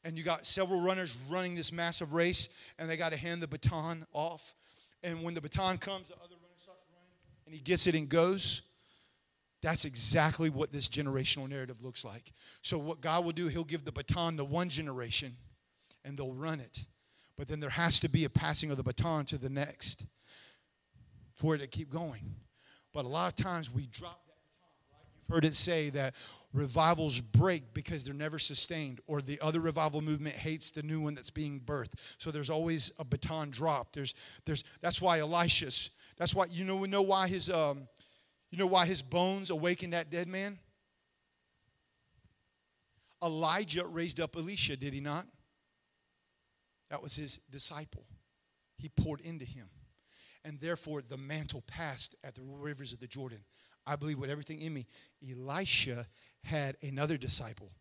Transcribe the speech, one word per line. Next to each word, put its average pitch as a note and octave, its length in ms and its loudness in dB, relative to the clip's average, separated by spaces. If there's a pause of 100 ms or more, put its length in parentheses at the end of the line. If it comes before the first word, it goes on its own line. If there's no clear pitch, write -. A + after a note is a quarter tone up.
And E3 140 -6
you D#3+ 60 -6
got E3 220 0
several F#3 360 4
runners F3+ 360 2 (120)
running F3+ 260 0
this E3 160 -2
massive E3+ 420 0
race, E3+ 360 4 (280)
and D#3+ 120 -6
they E3 80 0
gotta D#3+ 200 0
hand E3+ 240 -4
the D#3+ 60 -4
baton D#3+ 680 -2
off. D#3 420 -4 (480)
And E3+ 200 -6
when E3+ 100 -4
the E3 80 -4
baton F#3 360 0
comes, F#3+ 300 -8
the F3+ 80 -20
other - 200 -20
runner - 260 -20
starts F#3 300 -20
running, - 220 -20 (320)
and D#3 80 -14
he D#3 80 -12
gets E3+ 260 4
it E3 80 6
and D3+ 140 0
goes. F3 520 4 (1000)
That's D#3+ 240 2
exactly D3+ 640 4
what C#3+ 240 -2
this C#3 160 0
generational C#3 580 0
narrative C3 340 -8
looks B2+ 220 -8
like. A#2 300 -12 (280)
So - 160 0
what D3+ 220 -4
God E3 240 4
will E3+ 80 0
do, E3 160 0
he'll E3 160 -2
give D3+ 220 -4
the D3+ 80 -6
baton E3 420 0
to D3 80 -2
one E3 240 0
generation, C3 720 -2 (640)
and C#3 140 -10
they'll C3 160 -4
run D#3 260 -4
it. - 260 -10 (520)
But C#3+ 100 -10
then D3+ 140 -6
there C#3+ 80 -4
has D#3 320 6
to D#3+ 80 2
be D#3 160 6
a - 40 0
passing D3+ 420 2
of C#3 60 0
the C3 60 -2
baton D3+ 440 0
to D3 100 -2
the C3 120 -4
next - 560 -2 (1300)
for D#3 200 2
it C#3+ 40 -2
to C3+ 80 -8
keep D3+ 220 -8
going. C#3 460 -6 (580)
But C#3+ 120 -2
a - 20 -6
lot E3 200 2
of - 80 -2
times E3 360 -2
we B2+ 160 -4
drop E3+ 400 -12
that - 80 -20 (160)
baton, - 180 -20 (220)
right? - 240 -20
You've - 180 -6
heard D#3+ 120 8
it D3+ 100 4
say D#3+ 340 4
that C3+ 240 -2 (400)
revivals D3 680 4
break C3 540 4
because D3+ 300 -6
they're C#3 100 -8
never D3+ 240 -4
sustained, C#3+ 720 0
or D3+ 120 0
the C#3 220 -6
other D#3+ 180 2
revival D#3 420 2
movement D3+ 340 -2
hates D#3 340 -2
the D3+ 140 -6
new D#3 180 -2
one D3+ 140 -2
that's B2 160 -8
being D3 280 -4
birthed. B2+ 340 -4 (260)
So D#3+ 100 -6
there's D3 220 -4
always D#3+ 480 2
a D#3+ 40 -8
baton D3 460 -2
drop. C3+ 440 0
There's, C#3 200 -4 (320)
there's, D3+ 180 -2 (180)
that's E3+ 200 2
why E3+ 200 6
Elisha's, D#3+ 680 4 (280)
that's - 180 4
why, F#3+ 160 6
you F3 140 -4
know, F#3+ 100 0
we F#3+ 120 0
know G3 140 4
why F#3+ 260 6
his, F3 220 0
um, C#3+ 380 2 (640)
you E3+ 80 -8
know F#3+ 80 4
why F3+ 180 8
his E3+ 160 0
bones F3+ 480 2
awakened F3 440 0
that D#3+ 180 -2
dead E3+ 160 -2
man? F#3+ 320 -6 (2750)
Elijah E3 640 2
raised E3 320 -4
up D#3+ 160 -2
Elisha, E3+ 420 -2
did C3+ 160 -4
he C#3 80 -6
not? D3 240 -4 (1700)
That C#3+ 100 -8
was C#3+ 140 -4
his D3 240 -6 (100)
disciple. D3 560 -6 (720)
He C#3 120 -10
poured D3 320 0
into D#3+ 240 -10
him. A#2+ 240 -14 (760)
And D3+ 140 -12
therefore, D#3 420 -4
the C3 160 -12
mantle D3 480 -6
passed D3 560 -6
at C3+ 140 -14
the C3 80 -16
rivers C#3 480 -8
of A#2+ 80 -12
the A#2+ 80 -14
Jordan. B2 320 -10 (480)
I C#3+ 80 0
believe D3 240 -4
with C3+ 100 -4
everything D3 300 -8
in D#3 140 -6
me, B2+ 120 -8 (420)
Elisha C3 800 0 (380)
had C#3+ 380 -2
another D3 360 0
disciple. A#2 640 -2